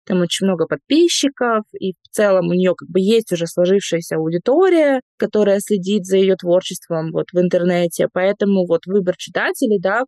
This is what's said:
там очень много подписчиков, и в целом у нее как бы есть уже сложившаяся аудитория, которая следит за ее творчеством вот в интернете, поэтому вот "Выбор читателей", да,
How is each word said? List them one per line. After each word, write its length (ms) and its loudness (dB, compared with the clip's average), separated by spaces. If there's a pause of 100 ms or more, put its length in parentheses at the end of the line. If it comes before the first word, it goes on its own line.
там 140 0
очень 260 -2
много 180 0
подписчиков, 1000 0 (140)
и 140 -6
в 240 -16
целом 320 2
у 60 -2
нее 200 2
как 160 -12
бы 120 0
есть 320 2
уже 140 -4
сложившаяся 680 0
аудитория, 880 2 (160)
которая 420 0
следит 460 -2
за 100 -2
ее 220 4
творчеством 720 -2
вот 220 -4
в 40 0
интернете, 760 0
поэтому 520 0
вот 200 -2
"Выбор 320 0
читателей", 640 -2
да, 260 0